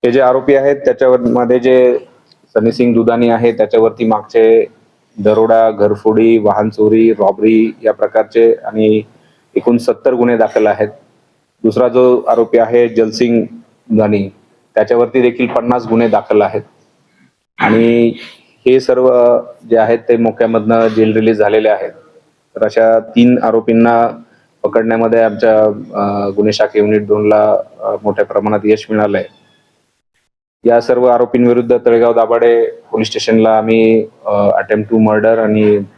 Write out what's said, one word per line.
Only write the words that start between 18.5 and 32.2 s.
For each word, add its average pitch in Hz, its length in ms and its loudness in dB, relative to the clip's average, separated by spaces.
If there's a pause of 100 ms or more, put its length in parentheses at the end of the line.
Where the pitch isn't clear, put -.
हे 131 140 4
सर्व 123 580 2 (320)
जे 113 80 2
आहेत 117 200 0 (100)
ते 120 80 2
मोक्यामधनं 113 720 0
जेल 110 240 0
रिलीज 110 240 0
झालेले 107 320 0
आहेत. 98 220 -2 (680)
तर - 80 -2
अशा 113 360 2
तीन 120 420 0
आरोपींना 117 680 0 (540)
पकडण्यामध्ये 113 600 0
आमच्या, 110 420 2 (300)
अ, 101 340 -4
गुन्हे 104 240 -2
शाखे 107 260 -2
युनिट 104 280 0
दोन 107 220 0
ला, 107 280 2 (240)
अ, 104 220 -6
मोठ्या 104 220 -4
प्रमाणात 101 400 -4
यश 107 260 0
मिळालंय. 104 340 -2 (1400)
या 117 160 2
सर्व 123 260 0
आरोपींविरुद्ध 120 680 0 (100)
तळेगाव 117 280 2
दाभाडे 117 520 2